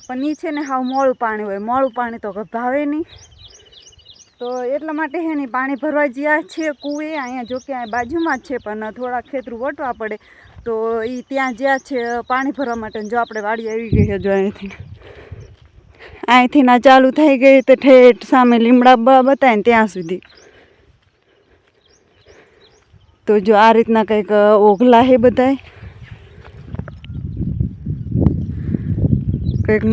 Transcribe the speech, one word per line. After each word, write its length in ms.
પણ 180
ઈ 160
છે 160
ને 140
હાવ 220
મોળું 300
પાણી 280
હોય, 100
મોળું 320
પાણી 320
તો 80
ભાવે 540
નહીં. 200
તો 100
એટલા 380
માટે 180
છે 140
ને 120
પાણી 380
ભરવા 240
જ્યાં 440
છે 200
કૂવે, 320
અહીંયા 360
જો 100
કે 120
અહીંયા 220
બાજુમાં 440
જ 100
છે, 160
પણ 280
થોડા 380
ખેતરું 300
વટવા 400
પડે, 160
તો 100
ઈ 240
ત્યાં 260
જ્યાં 340
છે 100
પાણી 300
ભરવા 240
માટે. 280
જો 100
આપણે 260
વાડી 240
આવી 200
ગઈ 180
છે, 100
જો 140
અહીંથી, 400
અહીંથી 340
ના 160
ચાલુ 400
થઈ 240
ગઈ 200
તો 140
ઠેઠ 540
સામે 280
લીમડા 380
બ-, 300
બતાય 300
ને 60
ત્યાં 260
સુધી. 320
તો 120
જો 160
આ 160
રીતના 320
કંઈક, 260
અ, 140
ઓઘલા 340
હે 160
બધાય, 380
કંઈક 280